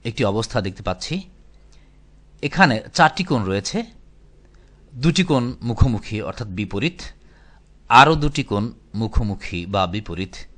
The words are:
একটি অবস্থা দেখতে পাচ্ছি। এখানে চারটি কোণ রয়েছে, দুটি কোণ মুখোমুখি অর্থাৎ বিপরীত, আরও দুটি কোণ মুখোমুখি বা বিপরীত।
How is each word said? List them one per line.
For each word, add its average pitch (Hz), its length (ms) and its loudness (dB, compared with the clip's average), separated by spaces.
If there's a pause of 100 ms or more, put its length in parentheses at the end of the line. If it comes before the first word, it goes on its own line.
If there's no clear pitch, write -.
একটি 117 200 -4
অবস্থা 107 360 -2
দেখতে 92 220 -8
পাচ্ছি। 156 460 -8 (1120)
এখানে 143 400 2 (120)
চারটি 170 300 2
কোণ 120 200 -2
রয়েছে, 101 380 -4 (1120)
দুটি 160 280 2
কোণ 127 400 0
মুখোমুখি 113 600 0
অর্থাৎ 107 260 -10
বিপরীত, 101 500 -4 (920)
আরও 135 260 10
দুটি 147 280 -2
কোণ 104 300 -2 (220)
মুখোমুখি 101 720 -2
বা 98 200 0
বিপরীত। 92 480 -8 (240)